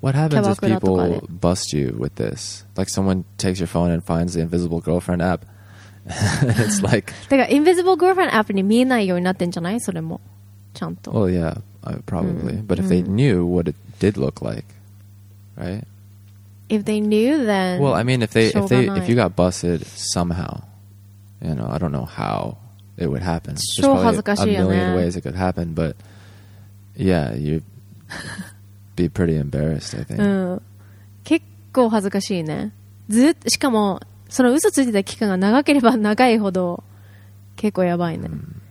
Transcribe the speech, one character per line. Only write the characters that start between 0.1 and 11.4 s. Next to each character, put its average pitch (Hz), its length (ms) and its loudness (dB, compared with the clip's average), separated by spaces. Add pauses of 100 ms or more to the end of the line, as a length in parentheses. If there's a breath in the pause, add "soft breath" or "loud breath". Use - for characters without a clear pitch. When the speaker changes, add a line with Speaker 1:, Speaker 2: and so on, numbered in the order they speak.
Speaker 1:
happens 156 120 2
if - 0 -
people 147 120 4
Speaker 2:
キ - 0 -
ャ 101 80 2
バ 101 60 2
ク - 140 -2
ラ 110 120 2
と 135 140 4
か 90 120 2
で。 85 120 0 (200)
Speaker 1:
bust 87 380 0
you 69 120 0 (100)
with - 160 -4
this? - 500 -8 (100)
Like, 95 160 -4
someone 95 340 0 (120)
takes 92 240 0
your 85 60 -2
phone 87 260 0
and 82 100 -2
finds 85 300 -2
the 87 60 -2
Invisible 85 420 -2
Girlfriend 87 420 -2
app. 87 180 0 (640 soft breath)
<laughs> - 20 -18
It's 107 760 0
like 95 280 0 (100)
Speaker 2:
<laughs> - 80 -20
だ 277 80 4
か - 0 -
ら、 262 100 4
Invisible 349 500 4
Girlfriend 359 340 2
app 214 220 0
に 196 100 0
見 208 140 4
え 254 80 4
な 254 140 2
い 196 80 0
よ 180 80 0
う 175 40 0
に 180 60 0
な 185 80 2
っ - 20 -2
て 185 100 -2
ん 175 60 -4
じ 180 80 -6
ゃ - 20 -6
な 170 100 -4
い？ 233 100 -4
そ - 100 -6
れ 165 100 -6
も。 160 200 -8 (520)
ち - 100 -10
ゃ - 40 -8
ん 87 80 -8
と。 - 160 -12
Speaker 1:
Well, 104 220 2
yeah, 82 260 -2 (240)